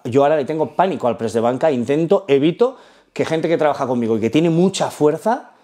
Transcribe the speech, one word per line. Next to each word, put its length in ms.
Yo 200
ahora 120
le 80
tengo 320
pánico 320
al 80
press 160
de 80
banca, 320
intento, 560
evito 480
que 100
gente 240
que 80
trabaja 300
conmigo 320
y 20
que 80
tiene 220
mucha 400
fuerza 600